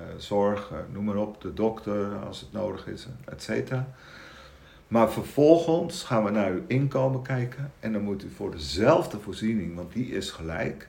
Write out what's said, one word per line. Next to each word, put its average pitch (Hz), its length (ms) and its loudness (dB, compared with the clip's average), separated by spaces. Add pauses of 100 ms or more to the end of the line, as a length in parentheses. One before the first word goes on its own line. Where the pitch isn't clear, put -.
(160)
zorg, 101 540 0
eh, - 60 -8 (160)
noem 101 120 -4
maar 104 120 0
op. 107 240 -4
De 85 140 -8
dokter, 104 540 -2 (180)
als 95 140 -10
het - 120 -16
nodig 98 340 -4
is, - 200 -12 (180)
et - 180 -14
cetera. 127 460 -2 (1000)
Maar 110 220 6
vervolgens 160 920 4
gaan 113 220 2
we 101 60 2
naar 101 200 2
uw 90 160 -2
inkomen 131 560 2
kijken. 127 580 -4
En 113 120 -4
dan 107 100 -2
moet 101 220 -4
u 82 60 -10
voor 98 200 -6
dezelfde 104 680 2
voorziening, 98 580 -2
want 87 160 -8
die 127 200 -2
is 95 180 -4
gelijk, 82 580 -6